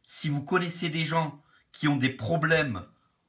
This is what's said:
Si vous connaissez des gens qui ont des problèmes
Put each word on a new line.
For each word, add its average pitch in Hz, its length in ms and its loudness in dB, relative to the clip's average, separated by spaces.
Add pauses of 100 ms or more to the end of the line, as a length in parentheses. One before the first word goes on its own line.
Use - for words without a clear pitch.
Si - 260 -8
vous 143 140 -2
connaissez 175 460 -2
des 160 160 -2
gens 156 360 -2 (320)
qui - 160 0
ont 143 80 4
des 127 140 2
problèmes 151 720 0 (460)